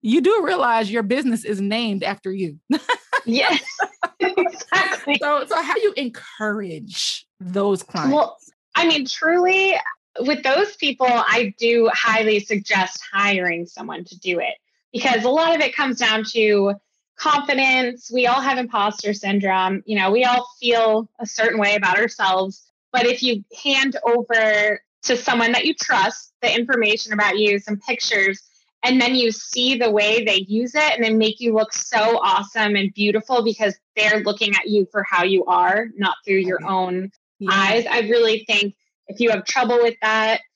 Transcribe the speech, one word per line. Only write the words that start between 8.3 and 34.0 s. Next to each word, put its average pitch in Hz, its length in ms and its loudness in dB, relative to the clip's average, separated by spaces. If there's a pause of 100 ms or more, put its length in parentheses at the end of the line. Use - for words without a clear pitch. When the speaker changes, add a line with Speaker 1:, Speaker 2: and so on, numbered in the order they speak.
Speaker 2:
I 339 120 2
mean, 294 180 2
truly, 359 680 2 (460)
with 262 200 -2
those 330 360 0
people, 277 320 -2
I 226 500 0
do 233 340 4
highly 220 460 2
suggest 202 720 -2
hiring 185 540 -2
someone 165 400 -14
to 180 140 -20
do 175 200 -4
it, - 160 -4 (380)
because 233 320 0
a 247 40 4
lot 320 240 4
of 311 80 2
it 262 140 -2
comes 262 240 -2
down 220 320 0
to 208 440 2 (420)
confidence. 262 920 0
We 247 140 2
all 247 160 2
have 262 160 0
imposter 208 560 -2
syndrome. 196 720 0
You 208 140 -2
know, 190 120 2
we 240 120 2
all 247 240 0 (120)
feel 226 500 2 (100)
a 233 60 -8
certain 220 340 0
way 208 160 2
about 196 240 0
ourselves. 190 680 -2 (280)
But 247 120 2
if 240 160 0
you 240 220 -2 (200)
hand 269 420 0
over 220 760 2 (220)
to 247 140 0
someone 240 340 0
that 240 140 0
you 320 100 2
trust - 680 -2
the 220 120 0
information 226 600 0
about 208 240 0
you, 208 220 2
some 208 180 -6
pictures, 202 640 -2 (400)
and 254 200 4
then 247 120 2
you 240 180 2
see 247 460 -2
the 233 140 2
way 214 320 2
they 196 240 0
use 233 260 -2
it 302 220 2
and 233 80 -2
they 220 100 2
make 220 280 0
you 233 120 0
look 214 200 0
so 226 500 0
awesome 202 540 0
and 196 160 -2
beautiful 214 500 0
because 208 340 0 (200)
they're 214 240 2